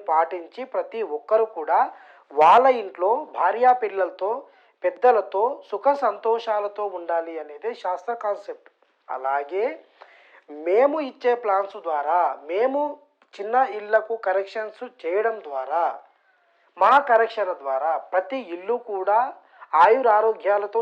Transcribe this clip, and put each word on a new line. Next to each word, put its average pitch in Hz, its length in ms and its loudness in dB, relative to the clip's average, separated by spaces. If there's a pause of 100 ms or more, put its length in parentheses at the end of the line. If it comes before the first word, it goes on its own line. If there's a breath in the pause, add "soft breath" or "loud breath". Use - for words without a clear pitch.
పాటించి 165 540 -2 (100)
ప్రతి 214 280 -6 (160)
ఒక్కరు 220 300 0 (100)
కూడా 165 220 0 (600 loud breath)
వాళ్ళ 196 240 8 (180)
ఇంట్లో 185 280 -2 (260)
భార్యా 226 360 4 (100)
పిల్లలతో, 190 480 -4 (540 soft breath)
పెద్దలతో 202 580 2 (280)
సుఖ 202 160 -4 (180)
సంతోషాలతో 214 800 -2 (140)
ఉండాలి 165 440 -4
అనేదే 147 280 -10 (120)
శాస్త్ర 185 300 -6 (120)
కాన్సెప్ట్. - 440 -8 (480)
అలాగే 143 480 -4 (1040 soft breath)
మేము 269 280 4 (140)
ఇచ్చే 240 220 -2 (120)
ప్లాన్స్ 196 340 -2 (100)
ద్వారా, 156 320 0 (320)
మేము 262 280 0 (540)
చిన్న 214 200 -8 (240)
ఇళ్లకు 220 360 0 (140)
కరెక్షన్స్ 196 560 -4 (200)
చేయడం 214 320 -2 (120)
ద్వారా, 143 360 -2 (960)
మా 226 120 8 (160)
కరెక్షన్ల 220 440 2 (100)
ద్వారా 139 280 -2 (200)
ప్రతి 190 280 -2 (160)
ఇల్లు 202 220 -4 (140)
కూడా 196 280 0 (640 loud breath)
ఆయురారోగ్యాలతో 214 960 2